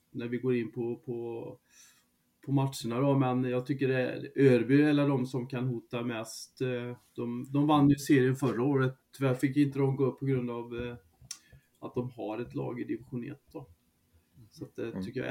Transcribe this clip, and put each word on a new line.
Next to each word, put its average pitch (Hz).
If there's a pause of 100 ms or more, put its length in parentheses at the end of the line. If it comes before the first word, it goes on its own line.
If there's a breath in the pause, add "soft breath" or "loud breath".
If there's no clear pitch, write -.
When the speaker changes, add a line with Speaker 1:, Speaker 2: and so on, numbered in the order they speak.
(100)
Speaker 1:
när 120
vi 120
går 127
in 113
på, 117
på, 117 (920 soft breath)
på 135
matcherna 135
då. 139
Men 127
jag 127
tycker 139
det 127
är 127
Örby 123
eller 147
de 127
som 123
kan 123
hota 120
mest. -
Eh, 123 (200)
de, 120
de 143
vann 147
ju 139
serien 131
förra 117
året. 131 (240)
Tyvärr 135
fick 135
inte 139
de 135
gå 135
upp 123
på 135
grund 127
av, 120
eh, 120 (840 soft breath)
att -
de 123
har 107
ett 123
lag 127
i 120
division 120
ett - (100)
då. 151 (840)
Så -
att -
det 113
Speaker 2:
Mm. 98
Speaker 1:
tycker 123
jag 127